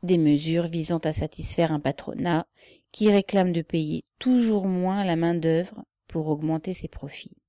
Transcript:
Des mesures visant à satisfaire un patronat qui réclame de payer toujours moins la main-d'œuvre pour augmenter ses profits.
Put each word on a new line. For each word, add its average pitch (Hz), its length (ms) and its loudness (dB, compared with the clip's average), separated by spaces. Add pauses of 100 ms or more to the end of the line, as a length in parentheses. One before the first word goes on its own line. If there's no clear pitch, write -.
Des 180 160 2
mesures 160 500 2
visant 165 320 -2
à 156 140 -2
satisfaire - 580 -2
un 151 80 0
patronat 165 680 -2 (440)
qui 214 200 2
réclame 196 400 4
de 170 100 0
payer 160 420 -4 (140)
toujours 226 500 2
moins 185 360 0
la 175 120 0
main-d'œuvre 165 680 0 (240)
pour 156 200 -4
augmenter 156 460 -2
ses - 140 -12
profits. - 500 -16 (120)